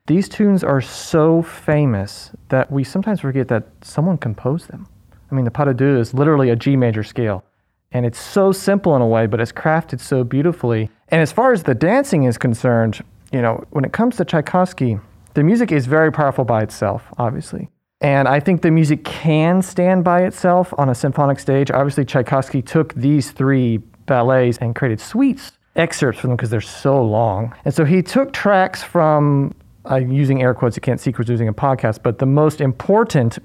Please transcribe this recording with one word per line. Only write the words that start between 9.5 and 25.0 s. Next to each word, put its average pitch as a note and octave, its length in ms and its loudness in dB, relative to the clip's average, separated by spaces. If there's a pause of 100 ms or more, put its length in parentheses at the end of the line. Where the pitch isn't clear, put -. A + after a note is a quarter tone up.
crafted D#3 480 -2
so C3 240 -2
beautifully. B2 640 -2 (180)
And E3 140 2
as D3+ 100 0
far B3+ 220 2
as F3 100 0
the C#3 100 2
dancing E3 500 2
is B2 140 2
concerned, A#2 640 0 (300)
you C3 100 -2
know, A#2 280 -2
when C3+ 160 -2
it - 80 -6
comes A#3+ 240 0
to E3+ 80 0
Tchaikovsky, D3 760 -2 (360)
the D3 80 4
music A3 280 2
is C#3+ 140 2
very D#3 260 2
powerful C#3 320 0
by A2+ 200 0
itself, G#2 400 -4 (140)
obviously. A#2+ 520 -6 (320)
And C#3 260 2
I C#3+ 140 2
think F3 200 0
the E3+ 100 2
music D#3 340 2
can D#3+ 560 0
stand F#3 420 0
by F3 200 4
itself F3+ 540 0
on C#3 120 2
a B2 60 0
symphonic C#3 440 0
stage. C#3 320 0
Obviously, C#3 320 0
Tchaikovsky C3+ 580 -2
took D#3 320 -2
these C#3 380 0
three C3 460 0 (280)
ballets B2+ 540 2
and A#2 160 -4
created A2+ 240 -2
suites, - 540 -2 (240)